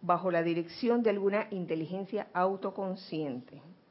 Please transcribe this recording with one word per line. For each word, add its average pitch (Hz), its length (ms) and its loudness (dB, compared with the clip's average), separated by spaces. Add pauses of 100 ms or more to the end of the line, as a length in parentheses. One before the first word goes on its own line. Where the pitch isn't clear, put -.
bajo 175 300 2
la 165 120 4
dirección 175 600 2
de 220 60 4
alguna 202 420 2
inteligencia 180 800 -4
autoconsciente. 185 1300 -2 (300)